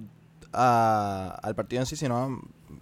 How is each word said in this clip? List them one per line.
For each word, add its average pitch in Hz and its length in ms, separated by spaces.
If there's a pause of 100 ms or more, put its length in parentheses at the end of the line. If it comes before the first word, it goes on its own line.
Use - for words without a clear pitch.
(540)
a, 110 880
al 107 100
partido 120 300
en - 20
sí, 151 100
sino 127 220
a, 131 120 (520)